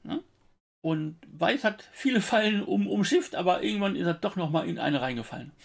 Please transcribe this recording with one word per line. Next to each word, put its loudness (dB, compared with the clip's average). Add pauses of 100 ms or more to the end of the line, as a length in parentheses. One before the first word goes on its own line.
ne? -6 (600)
Und -2 (100)
Weiß 0
hat -2
viele 2
Fallen 2
um-, 0
umschifft, 2
aber 2
irgendwann 0
ist -2
er 2
doch -4
nochmal 0
in -4
eine 0
reingefallen. -6 (140)